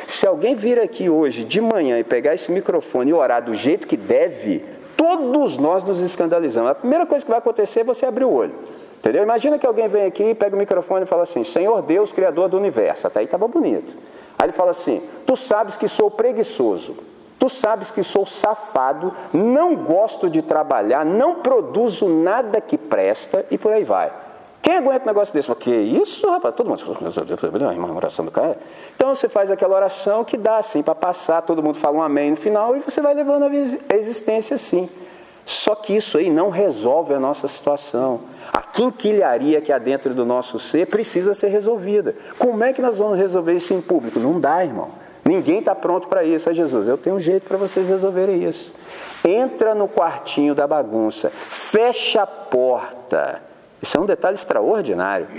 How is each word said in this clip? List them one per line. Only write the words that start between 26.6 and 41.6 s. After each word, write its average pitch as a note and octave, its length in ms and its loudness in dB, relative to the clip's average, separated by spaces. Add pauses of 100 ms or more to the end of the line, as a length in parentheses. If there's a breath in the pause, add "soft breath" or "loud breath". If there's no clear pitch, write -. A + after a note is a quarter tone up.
mundo, F#3 120 -2 (200)
"Meu E3 100 -4
Deus, F2 320 -4
a F#2+ 300 -2
irmã, F2 160 -4
a E2 80 -8
oração E2 260 -4
do D#2+ 80 -8
cara." D3+ 260 0 (380 loud breath)
Então C4 180 2
você B3+ 140 -2
faz G3 240 0
aquela F#3+ 240 2
oração G3 480 0
que A#3 140 -4
dá A3 220 2
assim D#3 220 -2
pra D#3 140 0
passar, E3+ 460 0
todo E3 200 0
mundo D3+ 160 0
fala D3+ 200 0
um D#3+ 40 2
amém D3 300 2
no D#3 60 0
final G#3+ 400 0
e - 20 -4
você C#4+ 220 -2
vai C#4+ 120 2
levando C#4+ 300 2
a C#4+ 60 2
vis-, C#4+ 280 -2 (120)
a G3+ 80 2
existência A3 580 -4
assim. F3+ 340 -4 (560 loud breath)
Só - 300 0
que G3 220 -2
isso G#3 200 0
aí F3 120 2
não E3 200 2
resolve D3 640 2
a C#3 60 2
nossa C3+ 300 -2
situação. C3 720 -2 (320 loud breath)
A A2 80 2
quinquilharia F3+ 1000 2
que D3 140 0
há C3+ 40 4
dentro C3 360 0
do B2 120 0
nosso B2 340 -2
ser F3 280 0
precisa G#3 460 0
ser G3+ 160 0
resolvida. G3+ 640 0 (240 loud breath)